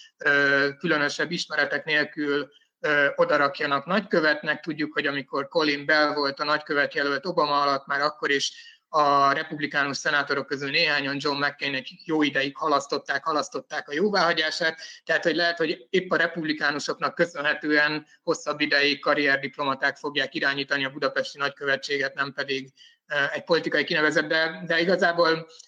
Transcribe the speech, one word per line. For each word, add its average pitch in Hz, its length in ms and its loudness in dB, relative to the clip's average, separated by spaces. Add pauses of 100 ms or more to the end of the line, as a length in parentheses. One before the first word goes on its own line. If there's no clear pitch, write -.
(180)
ö, 143 500 4 (100)
különösebb 151 520 0
ismeretek 147 540 -2
nélkül 147 680 -2 (320)
ö, 147 240 4 (100)
odarakjanak 143 680 2
nagykövetnek. 156 760 0
Tudjuk, 151 320 -6
hogy 147 140 -2
amikor 139 420 -4
Colin 147 380 0
Bell 151 260 4
volt 139 280 -2
a 151 40 -4
nagykövet 147 500 0
jelölt 143 320 -2
Obama 151 360 0
alatt, 139 240 0
már 139 140 -2
akkor 151 300 -2
is - 420 -2 (220)
a 143 380 6
republikánus 147 640 -2
szenátorok 143 500 -2
közül 139 240 -6
néhányan 147 480 0
John 143 260 -2
McCain-nek 139 420 -4 (180)
jó 156 180 2
ideig 139 340 0
halasztották, 143 680 -2
halasztották 147 640 -4
a 147 40 -12
jóváhagyását. 165 880 0 (240)
Tehát, 156 200 0
hogy 160 100 2
lehet, 170 240 0
hogy 156 320 -4
épp 180 200 0
a 165 60 2
republikánusoknak 156 1000 -2
köszönhetően 151 920 0 (160)
hosszabb 147 380 -4
ideig 143 400 2
karrierdiplomaták 139 960 0
fogják 139 380 -4
irányítani 143 500 -2
a 135 60 -4
budapesti 139 480 -4
nagykövetséget, 139 760 -2
nem 139 180 -4
pedig, 135 400 -6 (340)
ö, 151 80 -8 (180)
egy 147 120 -6
politikai 160 400 2
kinevezett, 151 440 2
de, 160 380 0
de 165 140 0
igazából 170 680 2 (220)